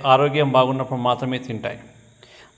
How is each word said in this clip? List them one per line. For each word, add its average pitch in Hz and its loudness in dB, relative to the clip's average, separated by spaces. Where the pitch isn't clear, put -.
ఆరోగ్యం 139 4
బాగున్నప్పుడు 131 0
మాత్రమే 123 -2
తింటాయి. 110 -10